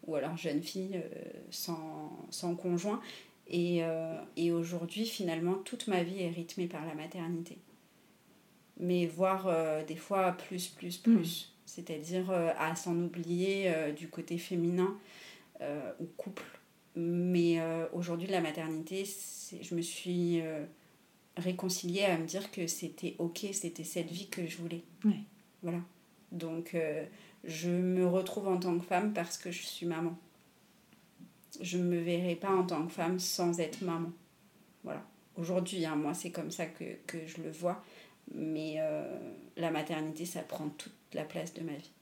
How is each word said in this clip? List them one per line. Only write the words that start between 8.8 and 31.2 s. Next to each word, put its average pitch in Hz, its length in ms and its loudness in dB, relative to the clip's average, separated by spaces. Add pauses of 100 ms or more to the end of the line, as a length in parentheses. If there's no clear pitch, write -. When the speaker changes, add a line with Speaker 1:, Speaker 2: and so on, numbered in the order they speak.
Speaker 1:
Mais 175 260 4
voire, 185 420 2
euh, 160 380 4
des 156 100 -4
fois 190 380 2
plus, 180 340 -6
plus, - 380 -6
Speaker 2:
Mhm. 226 100 10
Speaker 1:
plus. 170 380 2 (120)
C'est-à-dire, 170 680 -2
euh, 170 260 4
à 160 180 2
s'en 170 220 0
oublier, 175 680 2
euh, 160 240 2
du 165 160 -8
côté 170 300 -6
féminin, 180 600 2 (640)
euh, 143 380 -4
ou 170 60 -4 (120)
couple. - 260 -8 (520)
Mais, 170 640 6
euh, 165 340 0
aujourd'hui, 175 340 -2
la 185 140 4
maternité, 160 640 -2
c'est... - 580 -10
je 170 120 -2
me 170 60 2
suis, 175 600 2
euh, 156 220 -2 (720)
réconciliée 180 680 0
à 185 140 6
me 160 80 0
dire 185 260 -4
que 180 160 -2
c'était - 520 -4
OK, 170 340 -2
c'était 170 300 -4
cette 165 260 -2
vie 180 180 -6
que 175 200 -4
je 165 100 -6
voulais. 170 260 -6 (220)
Speaker 2:
Ouais. 208 140 6 (420)
Speaker 1:
Voilà. 175 180 0 (520)
Donc, 165 420 -4
euh, 156 320 0 (380)
je 165 260 -2
me 180 380 6
retrouve 185 400 2
en 180 100 4
tant 175 220 2
que 175 60 -6
femme 208 280 4
parce 170 240 -2
que 180 140 -6
je 175 120 -6
suis - 220 -6
maman. 170 320 0 (1400)